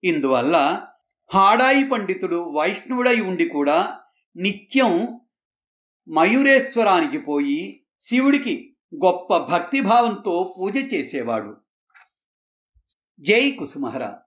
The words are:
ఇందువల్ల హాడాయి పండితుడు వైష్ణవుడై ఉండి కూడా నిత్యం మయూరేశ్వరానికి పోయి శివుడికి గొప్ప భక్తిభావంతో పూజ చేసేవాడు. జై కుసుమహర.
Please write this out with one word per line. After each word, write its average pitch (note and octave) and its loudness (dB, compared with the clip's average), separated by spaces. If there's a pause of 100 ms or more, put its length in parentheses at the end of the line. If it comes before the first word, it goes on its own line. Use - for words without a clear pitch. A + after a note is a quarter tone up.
ఇందువల్ల D3 0 (460)
హాడాయి B3+ 4
పండితుడు F#3 -4
వైష్ణవుడై A#3+ 0
ఉండి F#3 -2
కూడా D3+ 0 (380)
నిత్యం G3+ -2 (880)
మయూరేశ్వరానికి G3 2
పోయి D3 -4 (180)
శివుడికి C4 0 (300)
గొప్ప F3+ 2
భక్తిభావంతో F#3+ 0
పూజ B3 -6
చేసేవాడు. A2+ -6 (1600)
జై A3+ 2
కుసుమహర. B2+ -8 (140)